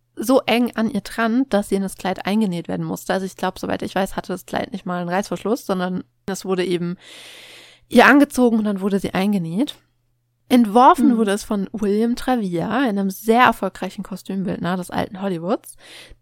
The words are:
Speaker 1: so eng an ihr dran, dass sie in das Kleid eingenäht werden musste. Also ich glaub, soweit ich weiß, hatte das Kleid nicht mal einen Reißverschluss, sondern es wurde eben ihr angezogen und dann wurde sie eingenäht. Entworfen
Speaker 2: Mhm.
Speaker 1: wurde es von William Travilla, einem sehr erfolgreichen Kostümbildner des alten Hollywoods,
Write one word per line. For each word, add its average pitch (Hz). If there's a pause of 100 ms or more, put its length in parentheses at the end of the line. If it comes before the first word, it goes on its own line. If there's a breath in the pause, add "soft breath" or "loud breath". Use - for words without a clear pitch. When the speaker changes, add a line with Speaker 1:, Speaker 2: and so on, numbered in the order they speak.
(160)
Speaker 1:
so 247
eng 233
an 220
ihr 196
dran, 233
dass 202
sie -
in 196
das 190
Kleid -
eingenäht 190
werden 175
musste. -
Also 190
ich 185
glaub, 185
soweit -
ich 208
weiß, 190
hatte -
das 180
Kleid -
nicht 196
mal 180
einen 175
Reißverschluss, 190
sondern 185 (220)
es 190
wurde 185
eben 175 (920 loud breath)
ihr 214
angezogen 247
und 214
dann 202
wurde 202
sie -
eingenäht. 190 (760)
Entworfen 247
Speaker 2:
Mhm. 226
Speaker 1:
wurde 214
es 208
von 202
William 220
Travilla, 202
einem 202
sehr 226
erfolgreichen 196
Kostümbildner 185
des 180
alten -
Hollywoods, 190 (460 loud breath)